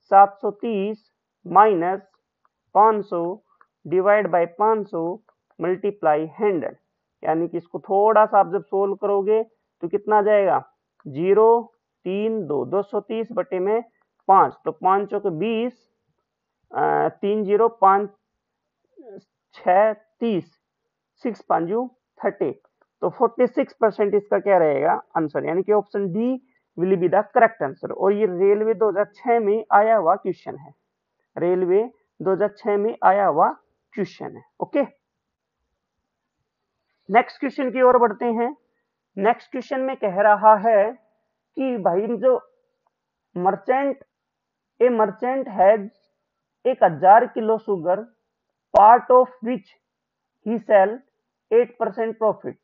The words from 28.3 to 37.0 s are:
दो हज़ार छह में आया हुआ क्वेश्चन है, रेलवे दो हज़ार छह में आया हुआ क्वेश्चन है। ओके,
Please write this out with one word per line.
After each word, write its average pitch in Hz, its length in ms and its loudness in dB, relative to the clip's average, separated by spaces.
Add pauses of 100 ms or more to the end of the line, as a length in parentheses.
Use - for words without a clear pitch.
दो 214 140 -2
हज़ार 202 260 -4
छह 233 260 -2
में 214 320 -2
आया 220 240 4
हुआ 180 200 0
क्वेश्चन 185 400 -10
है, 143 180 -20 (640)
रेलवे 185 540 0 (300)
दो 185 100 -2
हज़ार 190 160 -2
छह 202 280 -4
में 208 280 -4
आया 190 220 2
हुआ 170 260 0 (400)
क्वेश्चन - 440 -10
है। - 80 -20 (160)
ओके, - 220 -2 (2250)